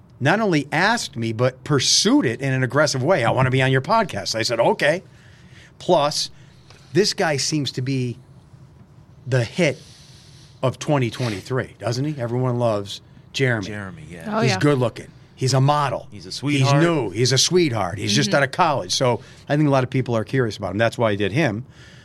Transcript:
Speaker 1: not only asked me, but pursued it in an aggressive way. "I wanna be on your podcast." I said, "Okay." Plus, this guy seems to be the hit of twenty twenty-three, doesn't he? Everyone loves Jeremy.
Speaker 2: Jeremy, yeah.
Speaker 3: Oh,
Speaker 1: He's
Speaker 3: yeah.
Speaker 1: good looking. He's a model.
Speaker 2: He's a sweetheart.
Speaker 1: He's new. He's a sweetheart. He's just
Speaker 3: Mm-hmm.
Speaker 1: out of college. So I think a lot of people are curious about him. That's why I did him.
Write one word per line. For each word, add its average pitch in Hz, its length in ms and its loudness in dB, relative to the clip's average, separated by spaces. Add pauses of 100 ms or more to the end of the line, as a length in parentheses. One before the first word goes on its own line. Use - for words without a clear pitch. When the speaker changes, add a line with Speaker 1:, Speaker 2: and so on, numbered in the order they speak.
(200)
Speaker 1:
not 160 200 2
only 160 320 0
asked 196 440 0
me, 117 160 -2
but 123 320 -2
pursued 190 640 2
it 120 160 -2
in 139 100 -2
an 131 120 0
aggressive 131 400 0
way. 156 200 2
"I 110 60 2
wanna 123 220 2
be 131 100 2
on 131 100 2
your 131 120 2
podcast." 185 500 -2
I 113 80 -2
said, 113 180 -2
"Okay." 160 440 2 (760)
Plus, 156 540 0 (600)
this 196 220 0
guy 160 240 -2
seems 143 360 -2
to 131 100 -6
be 127 340 -4 (1080)
the 127 160 2
hit 143 360 0 (840)
of 127 160 -2
twenty 131 320 0
twenty-three, 110 680 -6
doesn't 117 260 -4
he? 147 160 -6
Everyone 120 380 -2
loves 104 440 -2 (300)
Jeremy. 120 360 0
Speaker 2:
Jeremy, 95 420 -12
yeah. 208 280 -8
Speaker 3:
Oh, 220 40 0
Speaker 1:
He's 226 120 2
Speaker 3:
yeah. - 60 -2
Speaker 1:
good 147 200 2
looking. - 320 -4 (240)
He's 131 180 0
a 131 80 4
model. 143 480 0
Speaker 2:
He's 98 160 -18
a 92 60 -14
sweetheart. 139 460 0
Speaker 1:
He's 156 60 6
new. 156 280 2
He's 113 200 0
a 131 60 2
sweetheart. 117 600 0
He's 104 120 -2
just 143 200 2
Speaker 3:
Mm-hmm. 165 60 2
Speaker 1:
out 143 60 4
of 135 100 -2
college. 131 400 0
So 123 280 0 (260)
I 143 80 0
think 151 120 2
a 139 40 4
lot 131 120 4
of 123 80 -4
people 120 260 0
are 107 60 0
curious 120 340 -2
about 95 140 -6
him. 98 80 -4
That's 113 180 2
why 117 140 2
I 101 40 0
did 98 160 -2
him. 120 320 0 (420)